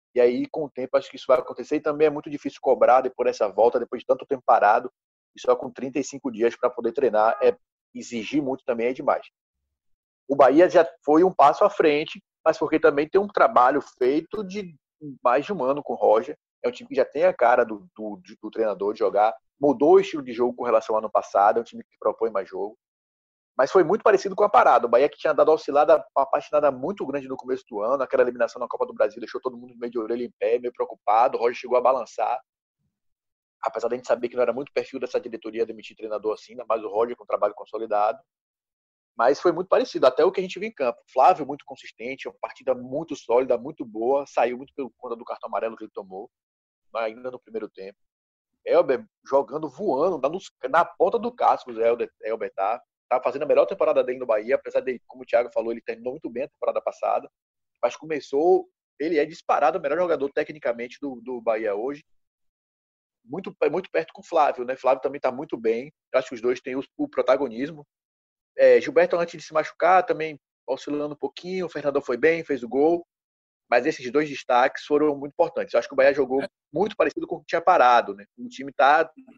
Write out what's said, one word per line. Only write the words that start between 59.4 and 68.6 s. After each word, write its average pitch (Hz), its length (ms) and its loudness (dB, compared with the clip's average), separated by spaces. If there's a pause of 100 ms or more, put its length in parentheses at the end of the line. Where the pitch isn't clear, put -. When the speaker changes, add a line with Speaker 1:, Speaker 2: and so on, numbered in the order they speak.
Speaker 1:
o - 20 -18
melhor 147 160 -4
jogador 156 320 -2
tecnicamente 123 720 -6
do, 131 220 -10
do 123 180 -8
Bahia 113 320 -2
hoje. 139 300 -8 (1200)
Muito, 160 400 -12
é 151 60 2
muito 180 200 -6
perto 160 240 -4
com 196 80 -20
o - 40 -20
Flávio, 135 400 0
né? 131 100 -6
Flávio 131 260 0
também 139 200 -6
tá 127 100 -2
muito 135 260 -10
bem, 117 340 -2 (220)
eu 127 60 4
acho 139 100 -6
que 131 60 -12
os 110 60 -12
dois 123 180 0
têm 131 160 -10
o, 139 80 -6 (140)
o 147 100 -4
protagonismo. 135 800 -2 (720)
É, 127 240 8